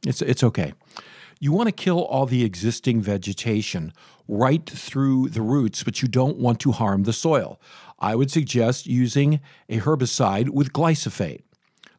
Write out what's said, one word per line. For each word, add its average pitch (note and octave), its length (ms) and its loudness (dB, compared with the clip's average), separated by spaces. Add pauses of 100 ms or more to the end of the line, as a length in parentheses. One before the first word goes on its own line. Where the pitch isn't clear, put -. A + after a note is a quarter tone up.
It's, C3 160 -4
it's C3+ 220 2
okay. G#2+ 300 0 (680)
You D3 140 0
wanna A3 180 2
kill F3 320 0
all C3 220 0
the B2 180 2
existing A2+ 580 0
vegetation G2 920 -4 (340)
right C3 420 0
through C3+ 600 0
the A2 120 -4
roots, A#2+ 400 0
but - 200 -6
you C3 80 0
don't C3 280 0
want B2 240 0
to C3 120 2
harm G2 300 0
the A2 100 0
soil. - 480 -2 (380)
I A2 160 0
would C3+ 160 2
suggest B2 560 0
using C3+ 520 2 (300)
a A2+ 100 0
herbicide A#2+ 680 0
with C3+ 240 0
glyphosate. C#3+ 680 -2 (560)